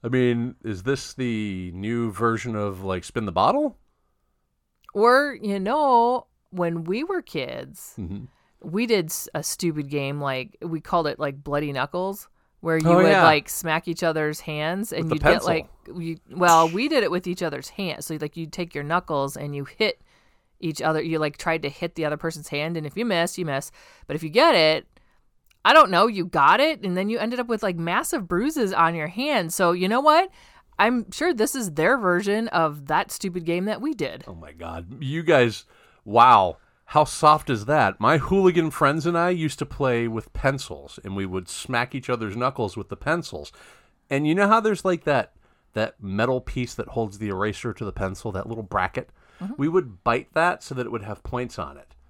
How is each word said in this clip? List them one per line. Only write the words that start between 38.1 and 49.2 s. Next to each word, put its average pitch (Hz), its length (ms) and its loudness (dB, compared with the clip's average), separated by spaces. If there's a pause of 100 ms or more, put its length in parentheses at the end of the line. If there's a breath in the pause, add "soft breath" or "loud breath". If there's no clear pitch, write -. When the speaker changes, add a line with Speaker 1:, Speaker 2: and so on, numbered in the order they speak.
Speaker 1:
hooligan 170 540 4
friends 147 340 0
and 170 120 0
I 170 120 2
used 160 300 -2
to 143 80 -6
play 120 420 -2
with 113 240 -8
pencils, 135 720 -6
and 95 100 -8
we 98 120 -2
would 92 240 -6
smack 123 440 -4
each 131 140 -8
other's 110 260 -4
knuckles 120 440 -4
with 98 100 -12
the 98 80 -12
pencils. 147 560 -6 (560 soft breath)
And 139 180 0
you 156 80 2
know 202 140 4
how 220 120 6
there's, 214 240 -2
like, 180 200 0
that, 135 280 0 (420)
that 110 280 -4
metal 113 380 0
piece - 360 -8
that - 120 -8
holds 104 300 -4
the 107 100 -6
eraser 104 460 -4
to 117 100 -10
the 98 80 -8
pencil, 95 400 -6
that 98 160 -6
little 113 160 -10
bracket? 95 460 -4 (320 loud breath)